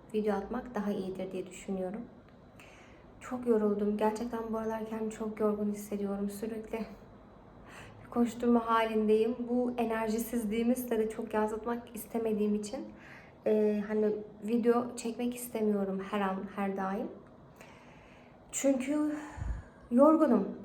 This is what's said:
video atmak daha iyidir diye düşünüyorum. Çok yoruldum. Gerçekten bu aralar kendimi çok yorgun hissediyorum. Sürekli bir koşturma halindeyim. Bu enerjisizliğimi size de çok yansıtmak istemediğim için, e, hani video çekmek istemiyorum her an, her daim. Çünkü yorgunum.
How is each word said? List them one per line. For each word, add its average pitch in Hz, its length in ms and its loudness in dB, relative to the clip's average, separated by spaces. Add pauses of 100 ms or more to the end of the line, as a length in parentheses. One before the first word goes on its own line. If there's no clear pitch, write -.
(140)
video 208 200 2
atmak 226 400 -6
daha 202 180 -2
iyidir 190 400 -6
diye 185 140 -6
düşünüyorum. 190 540 -6 (1200)
Çok 247 260 -8
yoruldum. 208 500 2
Gerçekten 220 440 0 (120)
bu 220 60 -2
aralar 220 280 -4
kendimi 220 240 -6
çok 214 300 -6
yorgun 208 320 2
hissediyorum. 202 580 -4
Sürekli 220 480 -6 (1300)
bir - 60 -20
koşturma 240 560 2
halindeyim. 226 680 4 (120)
Bu 247 280 0
enerjisizliğimi 226 1000 0
size 233 220 -2
de 220 120 2
çok 233 240 -6
yansıtmak 220 480 0 (120)
istemediğim 214 600 -2
için, 214 260 -4 (680)
e, 214 420 4
hani 214 240 2 (320)
video 233 520 2
çekmek 240 380 -4
istemiyorum 196 760 -2
her 208 100 -2
an, 196 160 0 (200)
her 196 200 -2
daim. 196 320 -2 (1400)
Çünkü 277 600 2 (760)
yorgunum. 269 580 8 (160)